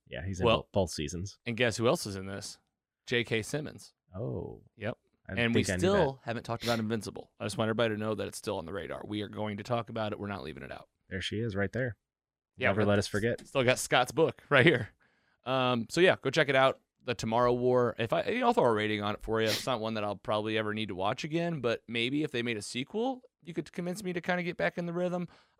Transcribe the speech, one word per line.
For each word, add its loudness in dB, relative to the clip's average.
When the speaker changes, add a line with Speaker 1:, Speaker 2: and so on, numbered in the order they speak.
Speaker 1:
yeah, -10
he's -6
in 2
Speaker 2:
Well, 4
Speaker 1:
both, -8
both 2
seasons. -6
Speaker 2:
and -4
guess 2
who 2
else 2
is -6
in -8
this? -12
J 0
K -2
Simmons. -10
Speaker 1:
Oh. -6
Speaker 2:
Yep. -6
Speaker 1:
I -6
Speaker 2:
And 2
we 4
Speaker 1:
think 0
I -2
knew 2
Speaker 2:
still 4
Speaker 1:
that. -16
Speaker 2:
haven't -6
talked -6
about 0
Invincible. -6
I -6
just -6
want 2
everybody 2
to -6
know -2
that -4
it's -10
still -4
on -6
the -8
radar. -8
We -4
are -6
going -6
to -10
talk -4
about -4
it. -8
We're -6
not -8
leaving -10
it -12
out. -16
Speaker 1:
There -6
she -6
is -4
right -2
there. -4
Speaker 2:
Yeah, 0
Speaker 1:
Never 2
Speaker 2:
we 4
Speaker 1:
let 4
us -2
forget. -2
Speaker 2:
still 0
got 4
Scott's 2
book 0
right 8
here. 4
Um, 0
so 2
yeah, 8
go 0
check 2
it 4
out. 6
The -4
Tomorrow 2
War. 2
If 0
I, 0
I'll 4
throw 6
a 8
rating 2
on 0
it -10
for 2
you. 4
It's 0
not 0
one -2
that -2
I'll -4
probably 0
ever 0
need -4
to -6
watch -2
again, -2
but 0
maybe 0
if -4
they -2
made -2
a -6
sequel, -4
you -12
could -6
convince -6
me -4
to -4
kinda -2
get -4
back 0
in -4
the -6
rhythm. -2